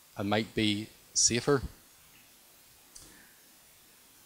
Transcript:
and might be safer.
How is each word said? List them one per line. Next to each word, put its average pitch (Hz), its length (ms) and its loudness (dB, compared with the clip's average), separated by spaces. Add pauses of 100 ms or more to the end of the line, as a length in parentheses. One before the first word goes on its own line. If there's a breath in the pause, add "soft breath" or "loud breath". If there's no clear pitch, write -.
(180)
and 101 120 -4
might 107 240 0
be 107 340 0 (260)
safer. 123 480 2 (2750 loud breath)